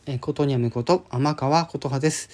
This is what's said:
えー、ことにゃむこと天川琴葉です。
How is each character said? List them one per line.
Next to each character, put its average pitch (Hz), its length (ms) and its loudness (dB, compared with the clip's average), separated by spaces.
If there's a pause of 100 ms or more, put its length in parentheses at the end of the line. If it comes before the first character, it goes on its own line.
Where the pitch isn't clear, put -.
え 131 120 -4
ー、 - 20 -6
こ 147 140 -4
と 143 140 0
に 139 60 2
ゃ 123 60 2
む 120 140 0
こ 120 100 -2
と 185 280 2
天 143 260 0
川 151 300 2
琴 - 220 -6
葉 131 120 -2
で 156 100 2
す。 - 240 -4